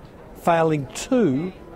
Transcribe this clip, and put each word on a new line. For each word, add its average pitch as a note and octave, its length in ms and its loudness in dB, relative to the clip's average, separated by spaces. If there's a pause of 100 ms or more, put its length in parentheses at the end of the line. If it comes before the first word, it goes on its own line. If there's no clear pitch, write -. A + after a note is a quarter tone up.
(420)
failing D#3+ 520 2
two F3+ 580 0 (240)